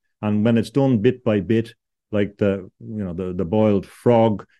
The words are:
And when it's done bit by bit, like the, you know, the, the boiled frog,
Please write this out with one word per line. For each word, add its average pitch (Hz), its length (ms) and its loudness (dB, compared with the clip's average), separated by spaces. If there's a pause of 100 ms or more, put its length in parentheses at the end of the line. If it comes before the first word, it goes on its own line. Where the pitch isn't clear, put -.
(220)
And 107 240 -2
when 117 120 2
it's 107 120 -2
done 135 300 0
bit - 240 -2
by 107 180 0
bit, 113 340 -2 (360)
like 104 260 -4
the, 98 320 -2 (100)
you 113 240 -10
know, 90 100 -8
the, 92 200 -6
the 90 120 -4
boiled 104 400 2
frog, 113 600 2 (140)